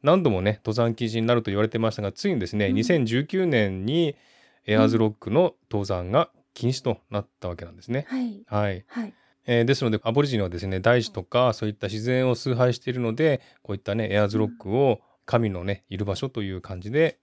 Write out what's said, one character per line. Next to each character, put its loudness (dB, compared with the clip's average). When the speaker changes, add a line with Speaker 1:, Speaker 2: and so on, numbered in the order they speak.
Speaker 1:
う 2
ん。 6
Speaker 2:
何 6
度 4
も 2
ね、 0
登 -2
山 2
禁 -2
止 -2
に 0
な 4
る 2
と -4
言 -2
わ 2
れ 2
て -4
ま 2
し -10
た -6
が、 -4
つ -4
い 0
に 0
で -4
す -6
ね、 2
Speaker 1:
う 0
ん。 0
Speaker 2:
二 2
千 2
十 0
九 -2
年 2
に 0
エ 2
ア 6
ー 4
ズ 2
ロ 4
ッ -4
ク -10
の 2
登 -2
山 -4
が 2
禁 -2
止 -4
と -2
な -2
っ -12
た -8
わ -8
け -14
な -18
ん -20
で -20
す -12
ね。 -4
Speaker 1:
う -8
ん。 -4
は -4
い。 -10
Speaker 2:
は -2
い。 -10
Speaker 1:
は -8
い。 -16
Speaker 2:
え 2
ー、 4
で 4
す -4
の 2
で、 0
ア -2
ボ 2
リ 0
ジ -2
ニ 2
は -2
で -6
す -6
ね、 -2
大 4
地 -6
と -8
か、 2
Speaker 1:
は 4
い。 0
Speaker 2:
そ -6
う 0
い -4
っ -8
た -8
自 -6
然 0
を 2
崇 -2
拝 2
し -10
て -8
い -4
る -6
の -2
で、 2
こ -10
う -6
い -8
っ -20
た -4
ね、 -2
エ 2
ア 4
ー 0
ズ -2
ロ 2
ッ -8
ク -4
を 4
神 2
の -6
ね、 -6
Speaker 1:
う -8
ん。 -8
Speaker 2:
い -6
る -2
場 -2
所 -6
と -6
い -4
う -8
感 -12
じ -12
で 0